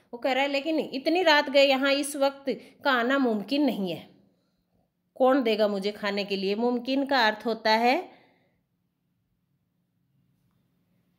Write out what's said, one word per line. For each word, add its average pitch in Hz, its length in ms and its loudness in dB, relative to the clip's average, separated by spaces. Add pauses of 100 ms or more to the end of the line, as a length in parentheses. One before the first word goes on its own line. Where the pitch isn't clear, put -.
(120)
वो 240 60 -14
कह 269 140 -2
रहा 254 100 0
है, 285 80 0
"लेकिन 285 300 -2
इतनी 311 420 -2
रात 294 280 4
गए 277 160 6
यहाँ 277 260 2
इस 285 240 -4
वक्त 269 440 -2 (240)
का 277 80 2
आना 247 260 0
मुमकिन 247 460 0
नहीं 196 280 -2
है, - 160 -12 (1040)
कौन 262 280 2
देगा 214 260 2
मुझे 202 240 -4
खाने 202 320 -4
के 196 120 -4
लिए?" 190 180 -2
मुमकिन 247 520 -2
का 269 200 2
अर्थ 214 200 -4
होता 220 240 -2
है 240 380 2 (3000)